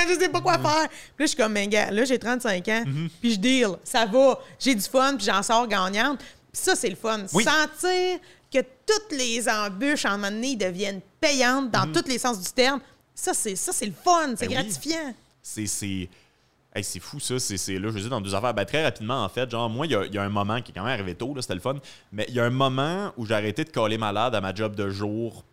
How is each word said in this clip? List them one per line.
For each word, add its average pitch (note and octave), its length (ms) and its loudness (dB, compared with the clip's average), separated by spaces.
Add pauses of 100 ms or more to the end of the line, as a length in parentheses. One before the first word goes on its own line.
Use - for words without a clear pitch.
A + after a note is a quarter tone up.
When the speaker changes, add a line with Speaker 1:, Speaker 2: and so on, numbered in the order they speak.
Speaker 1:
je F4 100 4
sais F4+ 80 4
pas E4+ 140 0
quoi E4+ 160 4
Speaker 2:
Mm. - 60 0
Speaker 1:
faire. D#4 260 2
Puis - 80 -18 (220)
là, D4 60 2
je - 20 -
suis - 100 0
comme, A3 160 2
ben G3+ 160 0
gars, G#3 220 2
là, G#3 120 4
j'ai B3+ 160 2
trente-cinq G#3+ 480 -2
ans, A3+ 180 2
Speaker 2:
Mm-hmm. D3 240 -2 (120)
Speaker 1:
puis A#3 140 2
je F#3+ 40 0
deal, B3 280 4 (180)
ça A#3 200 2
va, B3+ 320 6 (220)
j'ai C4 160 4
du G3 80 -2
fun, C4 320 4
puis G3+ 120 -4
j'en G3+ 160 2
sors A#3+ 220 4
gagnante. G#3 540 0
Puis - 420 -14
ça, F#4 140 4
c'est A3 140 0
le F#3 80 -8
fun. A3 240 -4 (100)
Speaker 2:
Oui. A3 140 4
Speaker 1:
Sentir F4 760 2 (340)
que C4 60 4
toutes F#4 580 -2
les A#3+ 300 0
embûches, G#3+ 580 0
en A3 40 2
un G3+ 80 0
moment G3+ 140 -4
donné, A#3 260 -2
deviennent G3 420 -2 (220)
payantes C4 500 2
dans G3+ 140 4
Speaker 2:
Mm-hmm. D#3 60 -4 (120)
Speaker 1:
tous - 60 -6
les B3 100 0
sens A#3+ 220 0
du E3+ 100 -8
terme, C4 300 2 (320)
ça, - 200 -2
c'est, G3 220 -2
ça, - 160 -4
c'est - 140 -4
le G3 80 -4
fun, D#4+ 420 2
c'est A#3+ 120 -4
Speaker 2:
Ben B3+ 100 -2
oui. C4 60 0
Speaker 1:
gratifiant. C4+ 500 -4 (280)
Speaker 2:
C'est, G#2+ 260 -6
c'est, F#2+ 420 -4 (680)
hey, G2+ 80 -4
c'est - 160 -8
fou, C#3+ 200 -14
ça. B2+ 200 -2
C'est, G#2 180 -4
c'est, F#2+ 220 -4
là, G2+ 80 -4
je A2+ 60 -4
veux G2+ 80 -6
dire, A2+ 80 -6
dans B2+ 120 -4
deux G2 140 -4
affaires. A#2 180 0
Ben, G2+ 120 0
très D3+ 180 -2
rapidement, A#2+ 400 -2
en F#2+ 60 -2
fait, B2 200 -4
genre, A#2 200 -4
moi, B2 160 -4
il D3 80 0
y - 20 2
a, F#2+ 100 2
il F#2+ 80 -10
y G2+ 40 -2
a G2+ 60 -2
un G2 60 -2
moment G#2 320 -2
qui - 100 -14
est - 40 -16
quand F#2 80 -8
même B2 100 -2
arrivé F#2+ 220 -6
tôt, B2 180 -6
là, B2+ 80 -8
c'était G2+ 140 -6
le F2+ 60 -8
fun, C3+ 140 -2 (360)
mais G#2 160 -4
il B2 80 -6
y A#2+ 60 0
a - 40 4
un B2 40 2
moment C#3 680 0
où A#2 80 -8
j'ai A2 80 -2
arrêté G#2+ 300 0
de - 60 -8
coller A2 280 0
malade A2 380 0
à G2+ 60 2
ma F#2+ 120 -4
job G#2 220 -4
de G2+ 140 -2
jour G#2+ 640 -6